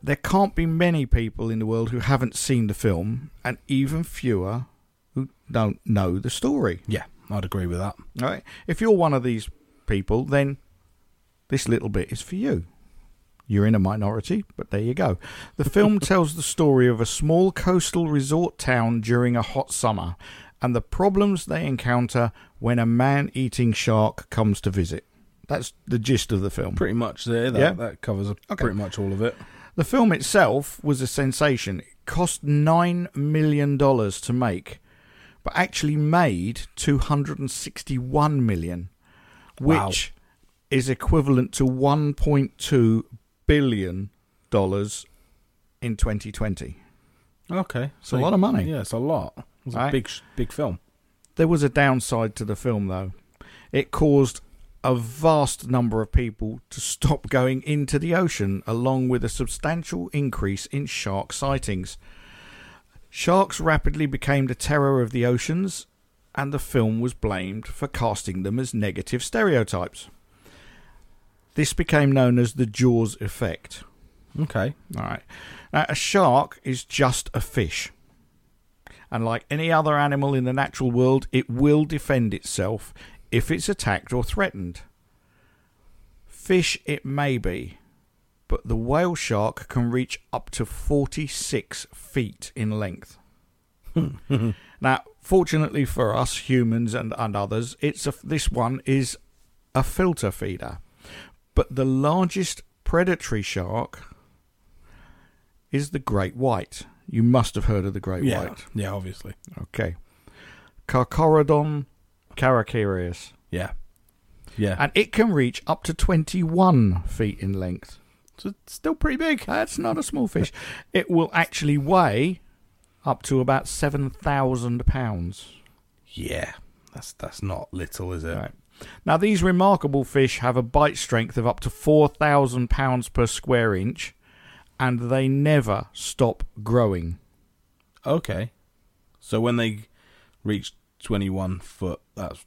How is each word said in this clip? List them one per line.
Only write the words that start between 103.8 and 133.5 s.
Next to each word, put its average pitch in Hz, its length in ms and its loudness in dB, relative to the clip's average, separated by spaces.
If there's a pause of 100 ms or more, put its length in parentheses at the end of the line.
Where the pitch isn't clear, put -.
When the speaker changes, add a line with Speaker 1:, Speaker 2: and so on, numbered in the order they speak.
Speaker 1:
is 143 200 -2
the 156 80 -6
great 98 360 -2
white. 120 520 -4 (240)
You 113 120 2
must 120 340 4
have 110 100 0
heard 101 180 2
of 98 80 -4
the 98 80 -8
great 92 240 -4
Speaker 2:
Yeah. 101 200 0
Speaker 1:
white. - 200 -12 (100)
Speaker 2:
Yeah, 98 180 -4
obviously. 98 420 -12 (260)
Speaker 1:
Okay. 87 360 -6 (920)
Carcharodon 151 960 2 (520)
caracarius. 104 960 0 (180)
Speaker 2:
Yeah. 87 220 -6 (840)
Yeah. 98 220 0
Speaker 1:
And 143 160 0
it - 180 0
can 226 180 4
reach 135 360 0
up - 180 -2
to 165 80 -4
twenty-one 160 1080 4
feet - 380 -4
in 98 120 -4
length. 92 460 -8 (400)
Speaker 2:
So 202 240 -10
it's - 100 -20
still 311 220 -4
pretty 294 240 0
big. 311 260 0
Speaker 1:
That's - 340 -4
not 330 200 -2
a 302 40 -4
small 269 240 -2
fish. - 260 -2 (420)
It 180 160 0
will 165 240 4
actually 147 420 0
weigh 151 640 2 (600)
up 135 200 -2
to 131 180 0
about 131 260 2
seven 143 440 -2
thousand 127 760 -2
pounds. 101 640 -2 (600)
Speaker 2:
Yeah. - 440 -8 (400)
That's, - 220 -18
that's - 280 -14
not 98 300 -8
little, 90 400 -10
is 82 120 -8
it? 80 100 -6
Speaker 1:
Right. - 180 -8 (540)
Now, 160 100 4
these 196 260 2
remarkable 180 640 2
fish 135 360 0
have 120 160 0
a 127 60 2
bite 143 360 2
strength 113 400 -2
of 113 80 0
up 117 140 0
to 120 100 -6
four 151 380 6
thousand 135 600 2
pounds 127 400 0
per 120 180 2
square 117 480 2